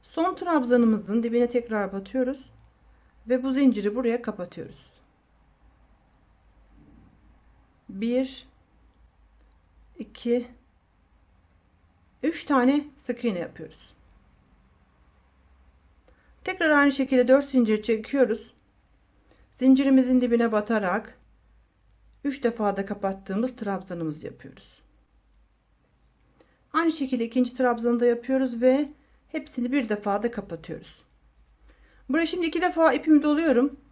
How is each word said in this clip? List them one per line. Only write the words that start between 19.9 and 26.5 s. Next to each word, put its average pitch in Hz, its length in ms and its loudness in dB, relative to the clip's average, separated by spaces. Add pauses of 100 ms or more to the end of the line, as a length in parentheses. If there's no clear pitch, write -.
dibine 233 300 2
batarak 208 680 -2 (1040)
üç 277 200 -6
defa 214 340 -2
da 196 80 -4
kapattığımız 196 680 -6
trabzanımızı 175 720 -8
yapıyoruz. - 560 -18 (1900)